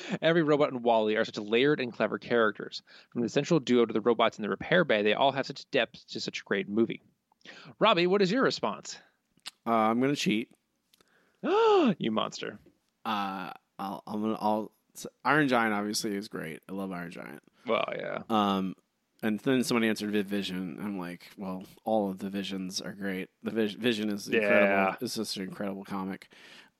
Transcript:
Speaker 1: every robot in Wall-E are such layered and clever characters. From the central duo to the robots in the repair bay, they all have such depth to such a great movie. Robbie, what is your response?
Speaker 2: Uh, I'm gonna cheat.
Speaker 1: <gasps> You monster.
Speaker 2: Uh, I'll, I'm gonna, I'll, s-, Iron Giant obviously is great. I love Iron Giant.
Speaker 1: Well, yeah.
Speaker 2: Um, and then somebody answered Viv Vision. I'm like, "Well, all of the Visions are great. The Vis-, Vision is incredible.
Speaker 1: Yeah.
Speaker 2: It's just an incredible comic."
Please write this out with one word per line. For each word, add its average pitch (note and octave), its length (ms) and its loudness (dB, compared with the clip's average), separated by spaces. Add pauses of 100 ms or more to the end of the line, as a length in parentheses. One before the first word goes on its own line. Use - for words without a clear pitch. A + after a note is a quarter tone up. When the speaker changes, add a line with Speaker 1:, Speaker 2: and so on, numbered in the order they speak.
(240)
Speaker 1:
every E3 180 4
robot C#3+ 300 4
in B2+ 100 -6
Wall-E A2 340 4
are A2 80 4
such - 140 -8
layered B2 420 4
and B2 140 -4
clever A2 240 0
characters. - 640 0 (300)
From B2 100 -4
the A2+ 80 0
central D3 300 2
duo A#2+ 260 4
to G#2+ 80 -2
the A2 80 0
robots A2+ 380 2
in - 20 -6
the G#2 80 -2
repair E3+ 340 2
bay, A2+ 200 2
they G#2+ 100 6
all C3+ 180 2
have C3 140 -2
such - 240 -12
depth - 400 -2
to A#2 100 -8
such - 220 -8
a - 20 -14
great G2 240 -2
movie. A2 340 0 (760)
Robbie, F3+ 300 4
what G3+ 140 2
is F3+ 100 2
your B3+ 120 0
response? - 540 -2 (680)
Speaker 2:
Uh, A#2 40 0
I'm A2+ 300 4
gonna C#3 140 2
cheat. B2 340 -2 (920)
Speaker 1:
<gasps> - 20 -4 (520)
You A2+ 140 -2
monster. - 480 -4 (460)
Speaker 2:
Uh, G3+ 460 -4 (260)
I'll, - 280 -8
I'm G#2+ 160 -6
gonna, A2 200 -2
I'll, G#2+ 300 0 (240)
s-, - 120 -12 (160)
Iron C#3+ 240 4
Giant A2+ 260 4
obviously G#2 420 -2
is G2+ 120 -6
great. D#2+ 400 -10
I F#2 60 -14
love F#2+ 180 -6
Iron F2 200 -10
Giant. C2 300 -14 (240)
Speaker 1:
Well, A2+ 200 0 (100)
yeah. F#2+ 240 -8 (100)
Speaker 2:
Um, G2 460 2 (480)
and G#2+ 160 0
then C3 240 2
somebody A2+ 240 2
answered G#2 240 -2
Viv G#2 140 0
Vision. F#2+ 560 -6
I'm G2+ 160 -6
like, F2 400 -12
"Well, F#2 260 -8 (220)
all A2 240 0
of F#2+ 100 -8
the G2 100 -6
Visions F#2+ 520 -6
are - 100 -10
great. F#2+ 380 -8 (140)
The A2+ 80 -6
Vis-, G#2+ 220 0
Vision G#2+ 360 -2
is G#2 180 -6
incredible. G2+ 400 4
Speaker 1:
Yeah. G2 320 2
Speaker 2:
It's A#2 160 -6
just G#2+ 220 -6
an G2 60 -6
incredible G2 420 -8
comic." G2 440 -8 (500)